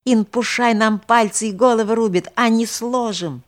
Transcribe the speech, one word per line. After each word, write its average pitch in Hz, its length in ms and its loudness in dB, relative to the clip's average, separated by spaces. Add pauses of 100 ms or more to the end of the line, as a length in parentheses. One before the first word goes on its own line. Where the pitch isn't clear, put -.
ин 220 200 2
пушай 240 480 0
нам 214 260 2
пальцы 220 500 0
и - 20 -4
головы 226 440 2
рубит, 202 400 0
а 233 140 2
не 226 160 2
сложим. 214 840 -6